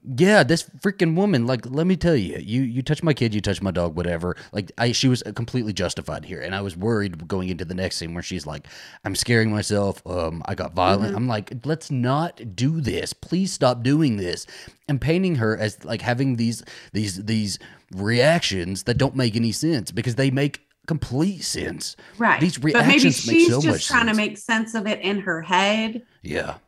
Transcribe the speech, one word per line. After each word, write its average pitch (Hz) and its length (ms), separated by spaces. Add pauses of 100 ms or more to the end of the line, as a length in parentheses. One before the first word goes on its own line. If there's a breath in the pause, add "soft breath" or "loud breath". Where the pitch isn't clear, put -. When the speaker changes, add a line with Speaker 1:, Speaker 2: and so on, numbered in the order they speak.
(160)
Speaker 1:
yeah, 190 280
this 160 200 (160)
freaking 180 360
woman, 175 300
like, 127 180
let 139 220
me 185 100
tell 170 180
you, 92 240
you, 113 240
you 127 200
touch 147 200
my 156 120
kid, 113 200
you 104 60
touch 92 220
my 98 80
dog, 85 260
whatever. 87 400 (160 loud breath)
Like, 104 240
I, 120 160
she 131 160
was 123 140 (120)
completely 117 380
justified 82 540
here. 85 160
And 90 120
I 98 60
was 98 160
worried 98 500
going 92 220
into 90 160
the 85 100
next 92 220
scene 85 160
where 85 100
she's 82 240
like, 76 200 (400 loud breath)
"I'm 98 100
scaring 113 340
myself. 101 560
Um, 85 380
I 101 100
got 87 200
violent." 98 340
Speaker 2:
Mm-hmm. 101 80
Speaker 1:
I'm 120 120
like, 107 240 (120)
"Let's 160 260
not 135 640
do 147 280
this. 87 320
Please 185 400
stop 123 280
doing 135 360
this." 87 280 (400 loud breath)
And 139 140
painting 175 360
her 110 200
as, 104 280
like, 104 180
having 123 340
these, 117 260 (300 loud breath)
these, 101 320
these 104 340 (360 loud breath)
reactions 101 880
that 120 160
don't 131 180
make 123 180
any 113 180
sense 147 380
because 117 260
they 135 140
make 139 300 (260)
complete 160 560
sense. - 540 (220 loud breath)
Speaker 2:
Right. 214 200
Speaker 1:
These 165 200
Speaker 2:
But 147 160
maybe 240 40 (100)
Speaker 1:
reactions 277 380
make - 100
Speaker 2:
she's 339 120
Speaker 1:
so 190 140
Speaker 2:
just - 40
Speaker 1:
much - 200
Speaker 2:
trying 233 220
Speaker 1:
sense. - 20
Speaker 2:
to 214 120
make 208 140
sense 226 380
of 208 120
it 214 140
in 196 200
her 175 200
head. 208 640 (200 soft breath)
Speaker 1:
Yeah. - 340 (120)